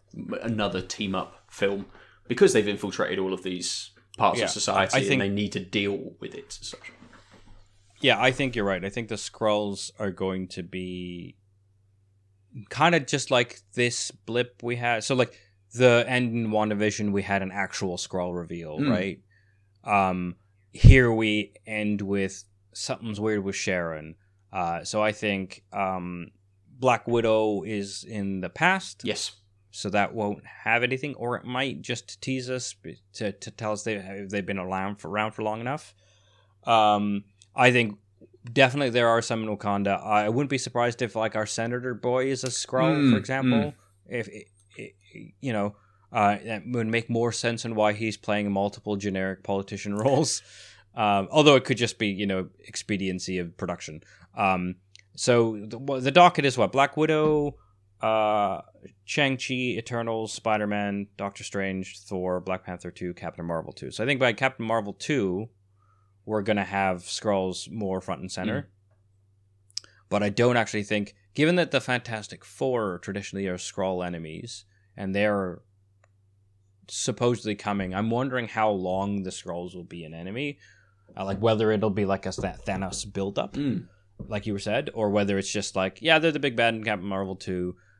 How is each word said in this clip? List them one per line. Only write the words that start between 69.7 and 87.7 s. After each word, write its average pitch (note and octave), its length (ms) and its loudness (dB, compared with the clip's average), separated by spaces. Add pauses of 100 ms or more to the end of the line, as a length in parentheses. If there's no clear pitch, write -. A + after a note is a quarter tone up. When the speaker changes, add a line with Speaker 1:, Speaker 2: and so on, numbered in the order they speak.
Speaker 2:
But G2+ 140 2
I G#2 60 2
don't A#2+ 280 4
actually G#2+ 260 0
think, G#2 300 -2 (220)
given D#3 200 4
that E3+ 160 2
the B2+ 100 2
Fantastic A#2 600 -6
Four A2+ 560 -2
traditionally G2 480 -6
are F2+ 100 -4
Skrull F#2 480 -4
enemies, E2+ 600 -10 (320)
and F#2+ 180 -6
they're G2+ 460 0 (1300)
supposedly A#2 680 -2
coming, G2 380 -4
I'm G#2 160 -2
wondering B2 380 -2
how A2 220 2
long F#2+ 540 -2
the F#2 60 -6
Skrulls F2+ 460 -10
will F2+ 80 -14
be F2 200 -14
an D#2 100 -14
enemy. A2 460 -8 (560)
Uh, F#2+ 100 -6
like, F#2+ 160 -4
whether A2 300 4
it'll G#2+ 180 2
be, G2+ 160 0
like, F#2+ 200 -2
a F#2+ 60 -4
Th-, F#2 240 -6 (100)
Thanos F#2+ 460 -6
buildup, G2 420 -4
Speaker 1:
Mm. C3+ 340 -2 (300)
Speaker 2:
like G#2 280 -8
you G#2 120 -2
said, A#2 360 -2
or G#2+ 160 0
whether G2+ 280 2
it's G2 140 -4
just - 240 -4
like, F#2+ 260 -2
yeah, D#3+ 180 6
they're D#3+ 120 4
the D3 80 -4
big C3+ 160 -2
bad A#2 180 2
in A2 100 -8
Captain G#2 240 -4
Marvel F#2+ 280 -4
two. F2+ 400 -6 (240)